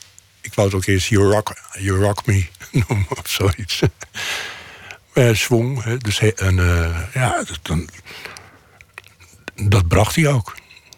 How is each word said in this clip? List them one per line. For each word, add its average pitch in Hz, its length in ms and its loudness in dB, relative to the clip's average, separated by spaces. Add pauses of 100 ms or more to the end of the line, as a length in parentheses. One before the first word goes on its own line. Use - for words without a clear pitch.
(400)
Ik - 140 -18
wou 101 140 2
het 98 80 -2
ook 90 100 -2
eerst 95 220 2
You 98 220 4
Rock, 104 240 0 (240)
You 95 240 -2
Rock 101 240 0
Me 98 200 2 (140)
<laughs> - 280 -2
noemen 101 200 0
of - 200 -10
zoiets. - 520 -2 (1300)
Eh, 120 220 4
zwang, 120 480 0
hè, 113 160 -4
dus 107 200 -4
he-, 107 160 2
en, 92 240 2
eh, 85 400 2 (160)
ja, 135 300 -2
dat, - 180 -10
dan, - 260 -4 (1700)
dat 98 340 2
bracht 196 280 2
hij 156 120 4
ook. 135 280 0 (420)